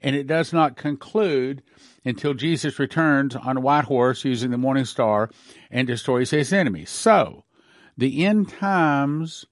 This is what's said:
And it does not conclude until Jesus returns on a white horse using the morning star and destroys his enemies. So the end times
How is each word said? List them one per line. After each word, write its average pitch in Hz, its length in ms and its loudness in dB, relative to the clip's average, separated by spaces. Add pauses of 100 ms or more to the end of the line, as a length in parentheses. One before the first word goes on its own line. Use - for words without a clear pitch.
And 139 120 -2
it 139 120 -4
does 160 260 -2
not 156 240 2
conclude 143 840 -2 (440)
until 139 280 -2
Jesus 147 440 -2
returns 139 560 2
on 131 220 -4
a 131 40 -2
white 143 260 2
horse 127 400 2
using 123 240 -2
the 120 80 -2
morning 135 260 0
star 110 460 0 (400)
and 127 160 -2
destroys 123 440 0
his 147 220 0
enemies. 120 380 0
So - 540 2 (520)
the 135 300 0
end 208 240 2
times 160 1000 -2